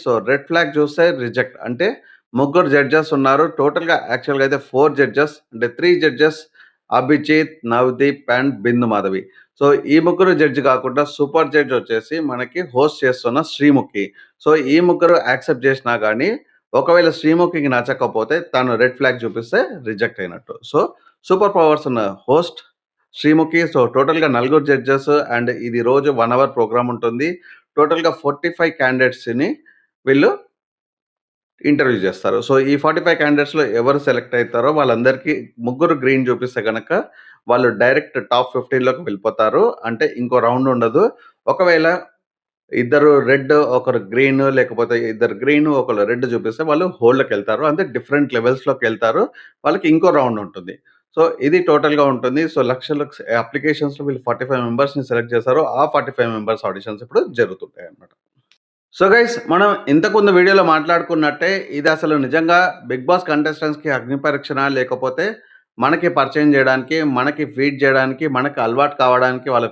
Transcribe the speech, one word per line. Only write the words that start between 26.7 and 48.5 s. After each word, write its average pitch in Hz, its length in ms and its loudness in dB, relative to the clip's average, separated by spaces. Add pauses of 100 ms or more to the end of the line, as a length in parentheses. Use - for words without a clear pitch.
ఉంటుంది. 117 340 -4 (460)
టోటల్గా 160 380 2 (100)
ఫార్టీ 143 340 -4
ఫైవ్ 165 240 0
క్యాండిడేట్స్ని 127 680 0 (560)
వీళ్ళు 143 260 4 (1300)
ఇంటర్వ్యూ 131 440 2
చేస్తారు. 98 400 -2
So 135 80 0 (180)
ఈ - 60 2
ఫార్టీ 156 260 0
ఫైవ్ 165 160 2
క్యాండిడేట్స్‌లో 147 440 0 (160)
ఎవరు 139 260 2
సెలెక్ట్ 120 300 -2
అవుతారో 120 420 0
వాళ్ళందరికీ 127 560 0 (320)
ముగ్గురు 147 360 0
గ్రీన్ 131 260 0
చూపిస్తే 123 340 -4
కనుక 110 280 -4 (580)
వాళ్ళు 127 220 2 (120)
డైరెక్ట్ 135 360 0 (140)
టాప్ 123 240 0
ఫిఫ్టీన్లోకి 127 500 -2
వెళ్ళిపోతారు. 110 560 -2 (240)
అంటే 117 200 -4 (160)
ఇంకో 123 240 0
రౌండ్ 127 280 0
ఉండదు. 120 300 0 (440)
ఒకవేళ 165 400 2 (840)
ఇద్దరు 143 400 2 (180)
రెడ్, 139 260 2 (220)
ఒకరు 123 220 -2 (100)
గ్రీన్, 135 340 2 (140)
లేకపోతే 117 380 0 (140)
ఇద్దరు 110 340 -2
గ్రీన్, 147 260 2 (120)
ఒకరు 107 280 0
రెడ్ 123 240 -2
చూపిస్తే 113 360 -4
వాళ్ళు 156 160 0 (120)
హోల్డ్కి 131 360 2
వెళ్తారు. 107 320 -2
అంటే 160 200 0 (100)
డిఫరెంట్ 135 420 -2
లెవెల్స్లోకి 127 480 0